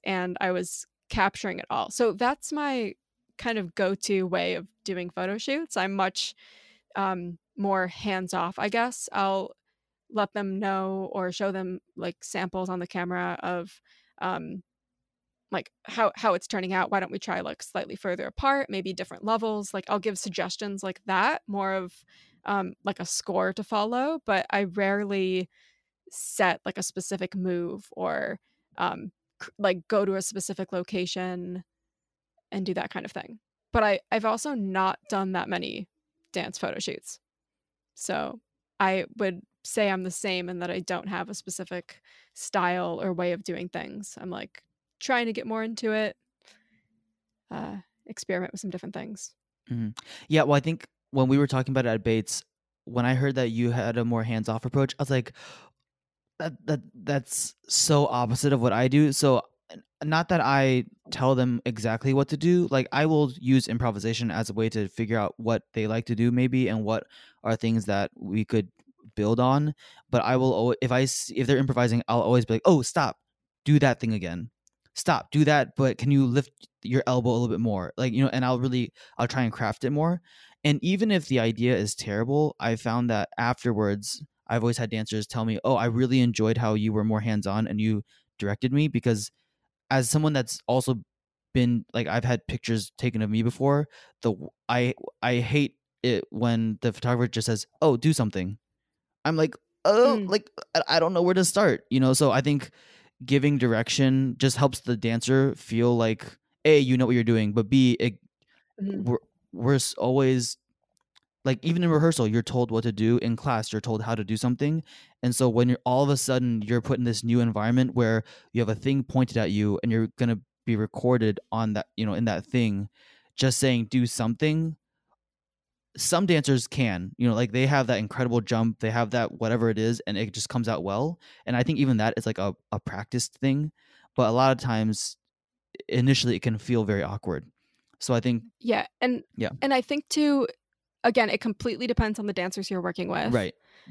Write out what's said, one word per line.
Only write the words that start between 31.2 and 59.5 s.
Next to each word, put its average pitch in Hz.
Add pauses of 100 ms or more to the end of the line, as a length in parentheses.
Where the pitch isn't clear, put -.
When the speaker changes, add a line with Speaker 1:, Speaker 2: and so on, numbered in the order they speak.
Speaker 1:
and 196
do 185
that -
kind -
of -
thing. - (320)
But 226
I, 202 (100)
I've 220
also 226
not 190 (100)
done 190
that 180
many 180 (440)
dance -
photo -
shoots. - (720)
So 151 (400)
I 190 (120)
would 190 (220)
say 208
I'm 185
the 185
same 180
in 180
that 175
I 185
don't 180
have 185
a 214
specific - (320)
style 180
or 190
way 180
of 180
doing 180
things. -
I'm, 180
like, - (380)
trying 240
to 226
get -
more 220
into 220
it, 214 (1300)
uh, 170 (280)
experiment -
with -
some 190
different 185
things. - (360)
Speaker 2:
Mm-hmm. 117 (400)
Yeah, 156
well, 143
I 139
think - (220)
when 131
we 139
were 143
talking 131
about 127
it 117
at 110
Bates, 113 (400)
when 120
I 127
heard 135
that 123
you 117
had 117
a 117
more 117
hands-off 113
approach, 131
I 143
was 127
like, 127 (1080)
"That, 156
that, 151 (140)
that's 135 (140)
so 147
opposite 123
of 127
what 120
I 127
do." 143
So, 135 (280)